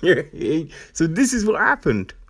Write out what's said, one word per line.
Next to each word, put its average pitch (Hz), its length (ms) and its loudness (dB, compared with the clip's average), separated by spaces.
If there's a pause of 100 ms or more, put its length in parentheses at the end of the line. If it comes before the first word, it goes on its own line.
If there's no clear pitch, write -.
You 170 140 4
know 151 60 -2
what - 120 -10
I - 40 -16
mean? 151 340 -2 (220)
So 165 140 0
this 226 260 0
is 220 120 0
what 214 140 0
happened. 151 540 0 (160)